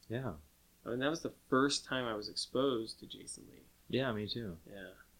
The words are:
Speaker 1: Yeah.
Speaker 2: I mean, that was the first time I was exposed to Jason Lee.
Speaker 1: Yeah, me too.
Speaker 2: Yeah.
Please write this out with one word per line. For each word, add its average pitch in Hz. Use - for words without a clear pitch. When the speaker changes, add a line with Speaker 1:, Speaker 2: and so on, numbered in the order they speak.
Speaker 1:
Yeah. 117
Speaker 2:
I -
mean, 123
that 139
was 165
the 175
first 139
time 131
I 113
was 104
exposed 127
to -
Jason -
Lee. -
Speaker 1:
Yeah, 127
me 107
too. 104
Speaker 2:
Yeah. 101